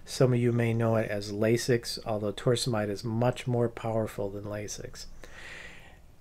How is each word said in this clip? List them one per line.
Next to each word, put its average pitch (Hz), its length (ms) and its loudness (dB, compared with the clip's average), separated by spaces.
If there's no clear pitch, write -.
Some 127 280 4
of 120 80 4
you 120 100 4
may 117 240 2
know 113 220 4
it 110 120 2
as 104 220 -4
Lasix, 113 760 2
although 107 280 -2
torsemide 113 580 2
is 101 140 -4
much 120 420 0
more 120 220 2
powerful 110 640 -2
than 101 160 -8
Lasix. - 600 -8